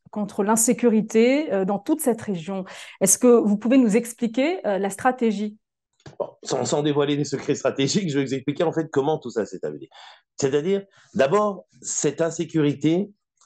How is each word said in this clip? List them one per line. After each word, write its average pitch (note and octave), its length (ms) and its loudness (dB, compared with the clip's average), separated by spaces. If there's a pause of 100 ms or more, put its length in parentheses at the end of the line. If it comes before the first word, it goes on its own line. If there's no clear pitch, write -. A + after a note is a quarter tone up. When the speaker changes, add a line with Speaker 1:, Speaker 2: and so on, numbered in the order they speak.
(100)
Speaker 1:
contre G#3 320 -4
l'insécurité, A3+ 1120 2
euh, G3 120 0
dans G3 140 -2
toute D#4 220 -2
cette A3+ 200 0
région. F#3+ 440 -8 (360)
Est-ce - 180 4
que B3 100 4
vous A3 280 6
pouvez B3 220 2
nous A3+ 180 4
expliquer, A#3+ 680 -2
euh, G3 120 0
la G3 120 -2
stratégie ? G#3+ 680 -2 (640)
Speaker 2:
Bon, - 120 -8 (120)
sans, B2+ 220 -4
sans D3 180 0
dévoiler D3 320 0
les C#3+ 100 -2
secrets C#3 300 -4
stratégiques, C#3 560 -2
je C#3 80 -2
vais C#3 60 0
vous C3 100 -6
expliquer C#3 300 -2
en D#3+ 80 0
fait D#3+ 180 -4
comment D3 280 0
tout A#2+ 120 -12
ça G#2+ 160 -4
s'est F2+ 120 -12
établi. D2+ 300 -10 (480)
C'est-à-dire, D3 460 0 (320)
d'abord, F#3 520 0 (140)
cette - 400 -4
insécurité, D#3+ 920 -2 (340)